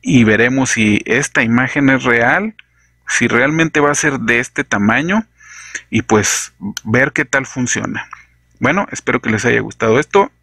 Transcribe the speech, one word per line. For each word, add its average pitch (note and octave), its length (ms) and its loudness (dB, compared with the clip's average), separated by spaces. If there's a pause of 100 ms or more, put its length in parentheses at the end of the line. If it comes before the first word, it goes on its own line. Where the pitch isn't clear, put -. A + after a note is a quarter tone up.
y B2+ 220 4
veremos A#2+ 460 2
si G#2+ 340 0
esta C3+ 400 -2
imagen B2+ 460 2
es C3 120 2
real, C3 540 0 (500)
si - 220 0
realmente D3+ 500 0
va D3 140 2
a - 20 -2
ser C#3 240 -2
de A#2 220 0
este - 240 -6
tamaño C3 640 0 (640)
y A2 120 -2
pues - 500 0 (300)
ver B2 300 0
qué D3 120 -6
tal C3+ 220 -4
funciona. - 640 -6 (500)
Bueno, E3+ 320 0
espero - 320 -4
que - 80 -6
les A2 140 -2
haya A#2 160 2
gustado A2 400 0
esto. A#3+ 320 0 (100)